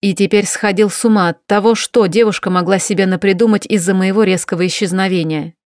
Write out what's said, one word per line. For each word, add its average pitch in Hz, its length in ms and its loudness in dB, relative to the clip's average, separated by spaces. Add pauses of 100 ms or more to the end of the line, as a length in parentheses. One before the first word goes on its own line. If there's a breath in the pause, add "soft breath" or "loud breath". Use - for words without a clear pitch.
И 196 120 0
теперь 202 320 0
сходил 208 460 0
с - 120 -6
ума 208 260 2
от - 180 -8
того, 208 260 2
что 220 320 0
девушка 202 460 0
могла 185 260 0
себе 190 300 -2
напридумать 196 580 0
из-за 190 300 0
моего 190 280 2
резкого 185 440 -2
исчезновения. 170 880 -4 (240)